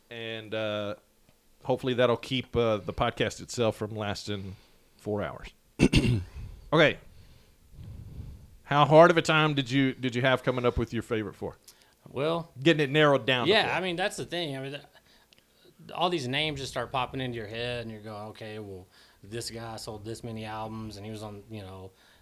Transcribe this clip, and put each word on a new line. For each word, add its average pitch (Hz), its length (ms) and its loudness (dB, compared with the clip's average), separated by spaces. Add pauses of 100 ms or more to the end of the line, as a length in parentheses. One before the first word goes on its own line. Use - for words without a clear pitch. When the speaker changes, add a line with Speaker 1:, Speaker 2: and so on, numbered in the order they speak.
(120)
Speaker 1:
And, 113 420 -10
uh, 104 420 -4 (680)
hopefully 127 320 0
that'll 120 220 4
keep, - 380 -4
uh, 113 220 2
the 95 160 -6
podcast 117 480 -2
itself 110 360 0
from 110 180 -6
lasting 101 600 -6 (420)
four 104 260 -4
hours. - 240 -8 (320)
<clears throat> 117 420 4 (500)
Okay. 147 260 6 (1700)
How 147 200 4
hard 156 240 12
of 170 80 6
a 165 40 4
time 156 340 4
did 131 160 -2
you, 131 220 4
did 123 220 -4
you 120 60 0
have 131 220 4
coming 127 220 0
up 120 120 4
with 117 160 -2
your 110 80 -2
favorite 107 340 -4
four? 95 220 -10 (540)
Speaker 2:
Well, 160 400 -4 (100)
Speaker 1:
Getting 156 200 6
it 135 100 0
narrowed 143 340 6
down 123 220 2
to 180 60 4
Speaker 2:
yeah, 214 120 6
Speaker 1:
four. 123 80 -2
Speaker 2:
I 160 80 0
mean, 185 140 -4
that's 190 220 -4
the 139 80 -6
thing. 165 300 -6
I 135 40 -8
mean, 135 120 -8
th-, 143 120 -14 (1120)
all 175 140 0
these 156 180 -2
names 143 320 -2
just 131 120 -8
start 120 200 -6
popping 131 300 -4
into 123 160 -6
your 110 100 -10
head, 120 360 -6
and 113 80 -10
you're 107 100 -14
going, 107 280 -12
"Okay, 107 300 -12
well, 98 260 -12 (380)
this 107 260 -10
guy 113 280 -12
sold 107 280 -12
this 113 180 -10
many 110 220 -10
albums, 110 520 -10
and 101 80 -14
he 110 60 -10
was 107 120 -10
on, 104 260 -12
you 110 120 -12
know, 95 300 -14 (300)